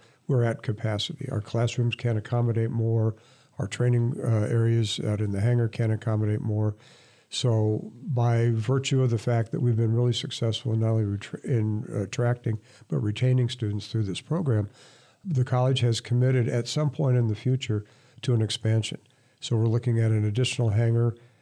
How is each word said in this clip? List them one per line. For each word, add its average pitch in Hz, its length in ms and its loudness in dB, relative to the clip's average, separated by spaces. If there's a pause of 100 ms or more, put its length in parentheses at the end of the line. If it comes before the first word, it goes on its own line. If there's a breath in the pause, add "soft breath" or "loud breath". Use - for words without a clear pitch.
(280 soft breath)
We're 123 160 2
at 117 180 -2
capacity. 110 680 -4
Our 104 100 -2
classrooms 117 540 -2
can't 117 240 -2
accommodate 113 520 0
more. 113 440 0 (440 soft breath)
Our - 80 -4
training, 120 560 0
uh, 110 280 2
areas 117 500 2
out 104 200 -2
in 104 100 -2
the 98 100 -2
hangar 120 280 2
can't 110 240 -2
accommodate 107 500 0
more. 107 340 0 (540 loud breath)
So 110 600 0 (120)
by 120 500 2
virtue 131 500 0
of 127 80 2
the 113 80 0
fact 113 340 0
that 160 80 -2
we've 120 160 2
been 113 180 2
really 123 180 2
successful - 640 -4
in 110 60 2
not 113 100 2
only 110 140 2
retra-, 101 400 -6
in 110 400 0 (180)
attracting, 120 560 -2 (300 loud breath)
but 151 100 -2
retaining 123 500 0
students 104 380 -4
through 110 180 -2
this 95 160 -6
program, 131 480 0 (560 loud breath)
the 135 200 0
college 127 360 0
has 117 200 2
committed 123 480 2
at 120 200 -2
some 151 220 0
point 131 260 0
in 120 120 2
the 107 60 0
future 110 500 -2 (380 loud breath)
to 123 120 0
an 113 80 2
expansion. 110 560 -2 (420 soft breath)
So - 160 -2
we're 113 100 2
looking 117 320 2
at 113 120 4
an 107 140 2
additional 113 460 0
hangar, 117 460 2 (260 soft breath)